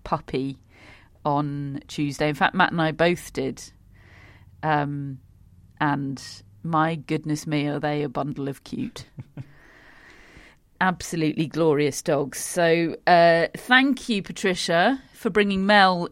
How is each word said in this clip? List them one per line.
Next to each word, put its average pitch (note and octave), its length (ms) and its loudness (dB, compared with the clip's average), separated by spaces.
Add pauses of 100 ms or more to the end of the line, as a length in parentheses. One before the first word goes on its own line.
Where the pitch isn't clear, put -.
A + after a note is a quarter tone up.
puppy C#3 560 -6 (680)
on C#3+ 640 -2
Tuesday. D3 420 -2
In D3+ 60 -2
fact, E3 200 0
Matt F3+ 180 2
and E3+ 100 -2
I D#3 80 0
both E3+ 420 0
did. C3 300 -6 (1000)
Um, C#3+ 560 -2 (600)
and C#3 400 -2 (440)
my E3 320 0
goodness D3+ 500 -4
me, D3 220 -2
are D3 100 -4
they D3 240 -2
a C#3+ 60 -4
bundle C#3 400 -6
of - 160 -12
cute. - 400 -10 (320)
<laughs> C3+ 80 -14 (1400)
Absolutely E3 680 0
glorious D3 560 2
dogs. C#3+ 360 -2
So, E3+ 580 0 (100)
uh, E3+ 400 6 (100)
thank C4 520 2
you, G#3 120 0
Patricia, F3+ 800 0 (120)
for - 180 -6
bringing G3 340 2
Mel F#3+ 480 6